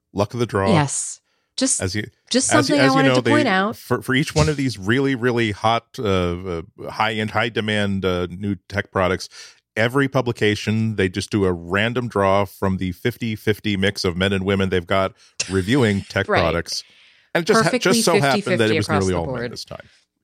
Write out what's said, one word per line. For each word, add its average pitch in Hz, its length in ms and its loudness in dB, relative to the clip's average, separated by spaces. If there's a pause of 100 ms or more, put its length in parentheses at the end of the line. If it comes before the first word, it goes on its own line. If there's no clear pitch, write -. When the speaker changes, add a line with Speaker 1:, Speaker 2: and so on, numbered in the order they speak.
(120)
Speaker 1:
luck 101 220 -2
of 117 60 -4
the 123 60 -2
draw. 98 260 0
Speaker 2:
Yes. - 480 -2 (360)
Just, - 260 -2
Speaker 1:
As 92 120 -4
you, 104 100 -6 (260)
Speaker 2:
just 254 240 0
Speaker 1:
as - 160 2
you, 294 60 2
Speaker 2:
something 285 40 4
I 277 60 6
Speaker 1:
as 269 60 4
you 269 40 2
Speaker 2:
wanted 269 140 4
Speaker 1:
know, - 60 4
Speaker 2:
to 127 60 2
point - 220 4
Speaker 1:
they, 254 60 0
Speaker 2:
out. 196 260 0
Speaker 1:
for, - 240 -4
for 131 140 -2
each 139 200 -2
one 151 140 4
of 151 80 0
these 131 220 -4
really, 131 360 2
really 120 360 0
hot, 113 380 -2 (100)
uh, 90 640 -2 (160)
uh, 69 120 -12
high-end, 110 420 -2
high-demand, 107 760 -2
uh, 90 240 -2
new 101 240 -6 (140)
tech 101 220 -6
products, 92 380 0 (480)
every 123 320 2
publication, 110 880 0
they 95 140 2
just 98 200 -6
do 101 140 2
a 92 80 2
random 104 560 -2
draw 98 380 2
from 95 320 -2
the 92 140 -4
fifty 113 440 -4
fifty 107 400 -2
mix 98 300 0
of 85 100 -2
men 95 160 2
and 95 120 -2
women 95 260 2
they've 90 160 0
got 95 260 0 (380)
reviewing 101 520 2
tech - 260 -2
Speaker 2:
<laughs> - 0 -
Right. 92 120 2
Speaker 1:
products. 82 420 -2 (520)
And 175 80 0
it 160 40 -12
just 220 120 6
ha-, 220 60 4
Speaker 2:
Perfectly 240 280 2
Speaker 1:
just 226 140 2
so 180 140 4
happened 139 400 0
that 110 100 2
it 110 40 2
Speaker 2:
fifty - 0 -
fifty - 40 0
Speaker 1:
was 104 80 -2
Speaker 2:
across 123 160 0
Speaker 1:
nearly 92 100 0
Speaker 2:
the 90 60 -2
Speaker 1:
all 82 80 -4
men - 80 -6
Speaker 2:
board. 120 180 -8
Speaker 1:
this - 140 -14
time. - 200 -16 (380)